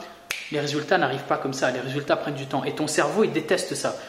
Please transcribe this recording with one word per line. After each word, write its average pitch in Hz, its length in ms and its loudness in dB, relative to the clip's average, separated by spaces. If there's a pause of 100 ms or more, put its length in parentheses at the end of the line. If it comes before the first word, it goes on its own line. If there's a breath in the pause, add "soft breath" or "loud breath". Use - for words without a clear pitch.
(520 loud breath)
les 147 80 0
résultats 147 400 2
n'arrivent 135 240 0
pas 151 140 0
comme 135 160 -2
ça. 135 180 2
Les 127 80 -2
résultats 139 380 0
prennent 147 180 -4
du 135 100 -6
temps. 135 180 -2
Et 143 100 -2
ton 156 120 0
cerveau, 156 380 4
il 175 80 4
déteste 160 420 0
ça. - 240 -2 (120 loud breath)